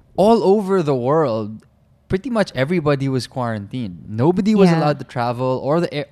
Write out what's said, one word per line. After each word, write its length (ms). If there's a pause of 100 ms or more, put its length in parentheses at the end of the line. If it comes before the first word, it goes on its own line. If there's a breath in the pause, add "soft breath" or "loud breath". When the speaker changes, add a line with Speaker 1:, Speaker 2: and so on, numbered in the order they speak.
(160)
Speaker 1:
All 260
over 400
the 140
world, 720 (420)
pretty 220
much 260
everybody 540
was 180
quarantined. 800
Nobody 480
was 140
Speaker 2:
Yeah. 100
Speaker 1:
allowed 200
to 60
travel, 560
or 200
the 120
air-, 180